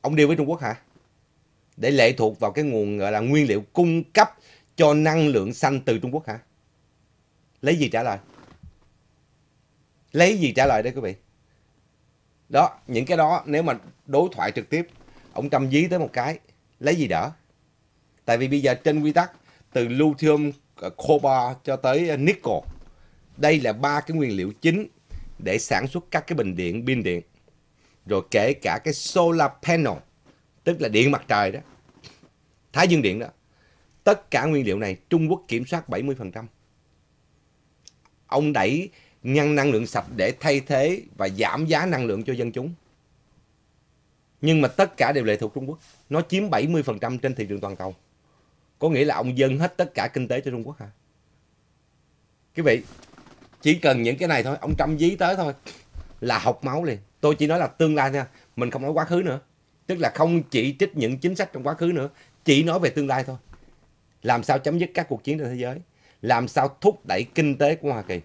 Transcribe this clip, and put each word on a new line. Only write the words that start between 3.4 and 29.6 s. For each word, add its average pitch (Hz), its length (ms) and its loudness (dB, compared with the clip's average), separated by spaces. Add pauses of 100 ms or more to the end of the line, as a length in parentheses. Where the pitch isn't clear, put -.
liệu 107 140 0 (120)
cung 165 300 2
cấp - 300 4 (420)
cho 151 180 6
năng 156 340 2
lượng 113 260 0
xanh 135 280 0
từ 117 180 0
Trung 127 160 -6
Quốc 156 120 -6
hả? 113 120 -10 (1200)
Lấy 151 140 2
gì 143 140 0
trả 117 140 -2
lời? 107 140 -2 (1900)
Lấy 185 260 4
gì 147 180 0
trả 127 100 4
lời 113 180 4
đây 127 100 -4
quý 135 80 -8
vị? 98 140 -6 (1300)
Đó, - 380 2
những 123 180 -2
cái 170 120 0
đó 165 280 2
nếu 151 180 -2
mà 147 100 -2 (320)
đối 143 260 2
thoại 98 200 -4
trực - 180 -8
tiếp, 170 180 -2 (460)
ông 139 160 -6
Trump 135 220 0
dí 156 160 2
tới 175 120 -2
một 151 140 -4
cái, 135 260 -4 (400)
lấy 147 160 0
gì 147 120 -2
đỡ? 90 240 -2 (960)
Tại 117 120 2
vì 131 100 0
bây 139 140 0
giờ 131 120 4
trên 151 280 0
quy 151 120 0
tắc, 175 180 2 (420)
từ 120 140 0
lithium, 147 640 2 (240)
ờ, - 140 -10
cobalt 131 720 0
cho 135 120 -2
tới, 139 340 0
ờ, 147 80 -2
nickel, 135 360 0 (840)
đây 151 220 2
là 117 140 -2
ba 143 280 -2
cái 160 160 -6
nguyên 123 200 -2
liệu 95 240 -4
chính 175 260 0 (520)
để 101 200 -2
sản - 280 -2
xuất 170 240 -8
các 156 160 -4
cái 170 80 -4
bình 101 200 -2
điện, 90 320 -4
pin 127 160 -2
điện. 87 180 -2 (840)
Rồi 98 160 0 (100)
kể 117 220 2
cả 101 300 -4
cái 156 100 -4
solar 165 580 0 (100)